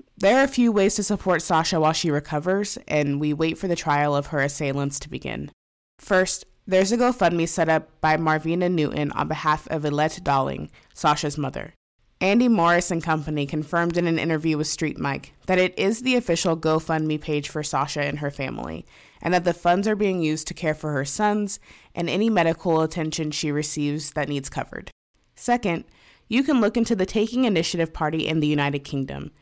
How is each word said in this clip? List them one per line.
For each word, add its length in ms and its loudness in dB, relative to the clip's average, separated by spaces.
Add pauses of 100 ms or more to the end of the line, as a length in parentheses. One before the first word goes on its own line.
(180)
There 220 4
are 40 6
a 40 4
few 240 4
ways 240 4
to 80 0
support 380 0
Sasha 380 2
while 140 4
she 180 0
recovers, 680 -2 (100)
and 320 0
we 140 0
wait 240 0
for 100 -4
the 80 0
trial 400 2
of 120 -2
her 120 -2
assailants 600 -2
to 100 -12
begin. 400 -8 (480)
First, 480 0 (220)
there's 240 4
a 60 2
GoFundMe 500 2
set 200 0
up 220 2 (100)
by 160 2
Marvina 540 0
Newton 440 0
on 140 -2
behalf 420 -2
of 160 -2
Yvette 380 0
Dalling, 460 -2 (240)
Sasha's 440 0
mother. 360 -6 (480)
Andy 280 4
Morris 420 4
and 100 -2
company 440 -2
confirmed 520 -2
in 80 2
an 140 2
interview 380 0
with 100 -2
Street 320 -4
Mike 340 -6 (140)
that 100 2
it 220 2
is 220 0
the 160 2
official 400 0
GoFundMe 600 0
page 280 -4
for 160 -6
Sasha 380 -4
and 180 -4
her 100 -4
family, 560 -8 (360)
and 120 -2
that 120 2
the 80 2
funds 340 2
are 80 2
being 260 0
used 260 -2
to 60 -8
care 220 -2
for 160 -6
her 140 -2
sons 560 -2 (340)
and 140 -2
any 200 2
medical 520 2
attention 500 -2
she 200 -4
receives 600 -2
that 160 -4
needs 220 -4
covered. 420 -8 (440)
Second, 500 -2 (420)
you 160 2
can 160 2
look 160 2
into 200 2
the 100 2
Taking 400 0
Initiative 480 0
Party 340 -2
in 140 0
the 60 2
United 320 0
Kingdom, 520 -8 (100)